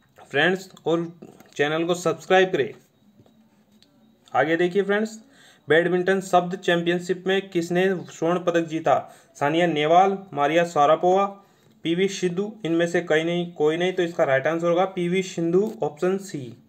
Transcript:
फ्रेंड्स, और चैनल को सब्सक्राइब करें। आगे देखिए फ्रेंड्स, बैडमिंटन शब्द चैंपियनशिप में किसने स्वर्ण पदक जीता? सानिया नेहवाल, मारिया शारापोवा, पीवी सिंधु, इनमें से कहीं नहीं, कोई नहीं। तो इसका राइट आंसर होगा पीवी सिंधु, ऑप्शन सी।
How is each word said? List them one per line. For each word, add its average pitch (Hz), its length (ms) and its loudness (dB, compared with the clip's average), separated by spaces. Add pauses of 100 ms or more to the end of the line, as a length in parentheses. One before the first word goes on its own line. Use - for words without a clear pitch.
(200)
फ्रेंड्स, 175 500 -2 (160)
और 170 240 -2 (460)
चैनल 156 280 0
को 175 120 0
सब्सक्राइब 185 560 2
करें। 135 200 -2 (1600)
आगे 151 240 2
देखिए 180 260 0
फ्रेंड्स, 208 360 -4 (500)
बैडमिंटन 180 520 2
शब्द 180 360 0
चैंपियनशिप 175 720 -2
में 190 240 -2
किसने 175 340 0 (200)
स्वर्ण 175 400 -2
पदक 170 240 0
जीता? 151 300 0 (400)
सानिया 160 280 2
नेहवाल, 170 500 4 (180)
मारिया 156 300 2
शारापोवा, 170 600 4 (600)
पीवी 175 240 0
सिंधु, 190 440 -4 (120)
इनमें 165 220 0
से 175 140 -2
कहीं 160 240 0
नहीं, 175 280 -4
कोई 156 240 0
नहीं। 180 160 0
तो 185 100 -2
इसका 170 220 -2
राइट 135 220 2
आंसर 165 220 0
होगा 175 180 2
पीवी 180 380 -2
सिंधु, 180 480 -2 (100)
ऑप्शन 180 360 -2
सी। 131 380 -12 (120)